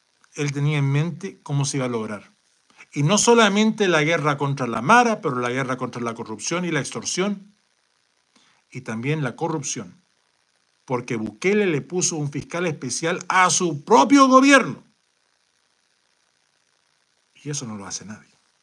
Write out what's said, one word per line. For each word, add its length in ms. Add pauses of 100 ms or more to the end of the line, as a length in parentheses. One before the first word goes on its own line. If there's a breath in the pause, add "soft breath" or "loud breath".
(360)
Él 180
tenía 240
en 120
mente 540
cómo 220
se 120
iba 100
a 20
lograr. 420 (640 loud breath)
Y 100
no 140
solamente 720
la 140
guerra 340
contra 300
la 140
mara, 380
pero 200
la 100
guerra 260
contra 260
la 120
corrupción 500
y 80
la 80
extorsión. 760 (1160 soft breath)
Y 100
también 420
la 120
corrupción. 640 (840)
Porque 320
Bukele 480
le 160
puso 340
un 160
fiscal 340
especial 640
a 220
su 340
propio 440
gobierno. 540 (2500)
Y 60
eso 160
no 100
lo 100
hace 200
nadie. 240 (340)